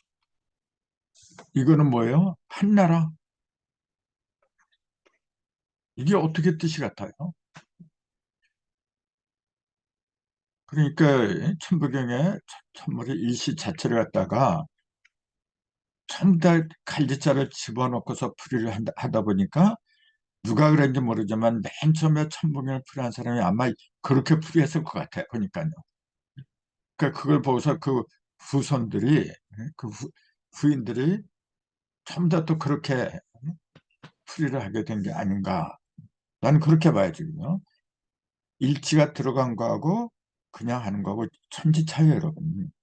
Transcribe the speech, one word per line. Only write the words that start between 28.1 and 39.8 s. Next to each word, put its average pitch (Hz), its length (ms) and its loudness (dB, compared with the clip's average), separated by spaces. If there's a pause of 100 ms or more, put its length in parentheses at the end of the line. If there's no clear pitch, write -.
후손들이, 120 920 0 (440)
그 117 120 -12
후-, 110 220 -12 (420)
후인들이 143 720 0 (840)
전부 170 260 -2
다 160 160 0
또 156 120 -2
그렇게 139 520 -4 (1160)
풀이를 135 360 -4
하게 101 220 -6
된 107 180 -6
게 - 100 -6
아닌가. 95 640 -4 (640)
나는 147 200 6
그렇게 160 320 6
봐요, 147 200 2
지금요. 160 480 -6 (1000)
일치가 147 520 2
들어간 127 440 -2
거하고 131 540 -2 (420)